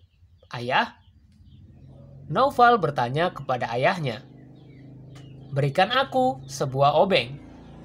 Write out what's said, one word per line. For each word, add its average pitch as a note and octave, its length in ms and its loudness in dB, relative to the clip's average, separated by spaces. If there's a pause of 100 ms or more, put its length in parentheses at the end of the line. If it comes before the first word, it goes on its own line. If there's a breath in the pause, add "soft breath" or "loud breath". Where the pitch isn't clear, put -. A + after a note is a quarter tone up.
(540)
Ayah?" B2+ 400 -2 (1400)
Naufal A#3+ 480 4
bertanya C#3+ 560 -2
kepada B2 400 -4
ayahnya. C#3 480 -2 (1300)
"Berikan C#3+ 400 0
aku C4 560 0
sebuah C#3 560 0
obeng." D3 400 0 (440)